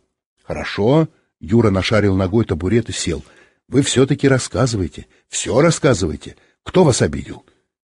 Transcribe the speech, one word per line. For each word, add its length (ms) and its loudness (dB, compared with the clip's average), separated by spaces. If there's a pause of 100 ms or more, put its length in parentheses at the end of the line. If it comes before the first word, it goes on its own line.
(420)
«Хорошо». 680 0 (300)
Юра 320 2
нашарил 460 2
ногой 300 0
табурет 420 -2
и 40 -10
сел. 300 -6 (460)
«Вы 140 0
все-таки 440 0
рассказывайте, 800 -2 (220)
все 320 -2
рассказывайте». 760 0 (280)
«Кто 200 2
вас 180 2
обидел?» 420 -4 (440)